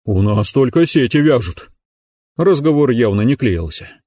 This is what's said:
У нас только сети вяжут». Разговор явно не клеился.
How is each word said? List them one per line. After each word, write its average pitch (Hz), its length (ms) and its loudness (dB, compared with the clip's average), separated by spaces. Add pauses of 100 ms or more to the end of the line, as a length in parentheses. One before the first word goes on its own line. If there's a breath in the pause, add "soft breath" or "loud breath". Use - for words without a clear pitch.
У 98 160 -2
нас 104 320 0
только 135 320 2
сети 139 320 0
вяжут». 139 540 -2 (680)
Разговор 147 540 2
явно 110 320 0
не 131 140 0
клеился. 85 520 -4 (180)